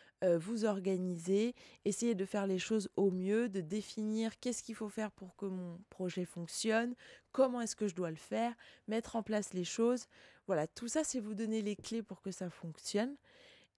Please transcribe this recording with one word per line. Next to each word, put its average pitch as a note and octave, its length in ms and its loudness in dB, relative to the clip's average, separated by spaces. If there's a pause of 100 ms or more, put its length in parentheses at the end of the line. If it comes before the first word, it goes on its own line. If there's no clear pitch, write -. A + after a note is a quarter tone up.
(260)
euh, E3+ 120 8
vous G#3 280 0
organiser, F#3+ 880 2 (320)
essayer A#3 300 2
de F#3+ 100 0
faire G3 220 0
les F#3 120 2
choses G#3 380 0
au F#3+ 140 6
mieux, G3 380 2
de F#3+ 120 -2
définir G#3+ 800 -2
qu'est-ce B3 240 -4
qu'il A3+ 120 -10
faut G#3+ 140 -6
faire G#3+ 220 -4
pour - 260 -16
que - 80 -6
mon F3+ 340 -6 (100)
projet F3+ 360 -2
fonctionne, A3 680 0 (380)
comment B3 300 4
est-ce A3 160 -4
que G#3 100 0
je E3+ 80 -2
dois F3 140 0
le D#3+ 80 -4
faire, A3+ 360 -2 (340)
mettre A3 280 -2
en A3+ 80 0
place G#3+ 300 -2
les F3+ 120 -2
choses. A#3 400 2 (420)
Voilà, E3 200 2
tout - 220 -10
ça, D#4 160 2
c'est B3+ 160 -2
vous G#3+ 120 -6
donner A3 280 0
les G3+ 160 -2
clés A3+ 260 -6
pour - 180 -14
que G3 100 -6
ça F3+ 180 -6
fonctionne. G#3+ 680 -4 (640)